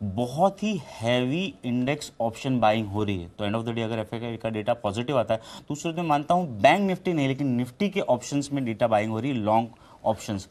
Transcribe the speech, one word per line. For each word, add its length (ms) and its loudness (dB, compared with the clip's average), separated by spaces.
बहुत 600 0
ही 220 -2
हैवी 680 -2
इंडेक्स 460 -2
ऑप्शन 380 -2
बाइंग 280 4
हो 160 -2
रही 180 -2
है। 180 -12
तो 60 -4
end 100 0
of 80 -2
the 80 -4
day 120 -2
अगर 160 -2
एफ़आईआई 380 -6
का 120 -4
डेटा 240 0
पॉजिटिव 440 -2
आता 160 2
है, 60 0
तो 60 -6
उस 100 -6
सूरत 120 -4
में 80 -2
मानता 300 2
हूँ 280 -2
बैंक 200 8
निफ्टी 320 0
नहीं, 140 2
लेकिन 200 0
निफ्टी 420 0
के 120 -2
ऑप्शंस 520 0
में 120 -2
डेटा 220 0
बाइंग 240 2
हो 80 0
रही 120 -2
है, 60 0
लॉन्ग 300 4
options। 320 -2